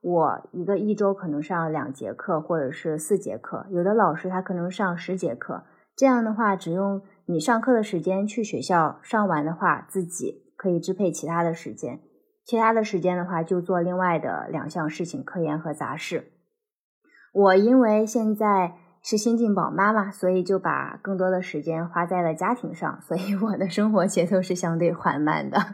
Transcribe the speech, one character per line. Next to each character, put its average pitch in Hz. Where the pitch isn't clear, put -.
我 165
一 180
个， 196
一 208
周 202
可 196
能 147
上 165
两 135
节 110
课 160
或 160
者 135
是 156
四 190
节 110
课， -
有 175
的 196
老 190
师 170
他 185
可 185
能 175
上 190
十 180
节 180
课。 -
这 269
样 247
的 220
话， 208
只 190
用 196
你 170
上 226
课 254
的 226
时 196
间 190
去 214
学 -
校 165
上 214
完 156
的 160
话， 165
自 190
己 -
可 190
以 175
支 180
配 185
其 160
他 170
的 165
时 135
间， -
其 -
他 226
的 226
时 208
间 180
的 180
话 180
就 180
做 175
另 180
外 180
的 85
两 156
项 156
事 160
情： 139
科 -
研 156
和 160
杂 135
事。 -
我 196
因 233
为 220
现 214
在 196
是 -
新 233
晋 226
宝 180
妈 196
嘛， 202
所 -
以 185
就 190
把 143
更 196
多 185
的 185
时 165
间 160
花 170
在 180
了 165
家 185
庭 -
上， -
所 175
以 196
我 202
的 190
生 208
活 185
节 185
奏 185
是 180
相 170
对 170
缓 165
慢 151
的。 -